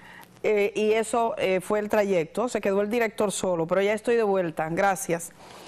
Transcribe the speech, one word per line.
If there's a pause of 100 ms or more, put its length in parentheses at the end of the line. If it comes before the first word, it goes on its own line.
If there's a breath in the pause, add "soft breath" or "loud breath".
(440 loud breath)
eh,
y
eso,
eh,
fue
el
trayecto.
Se
quedó
el
director
solo,
pero
ya
estoy
de
vuelta.
Gracias. (360 loud breath)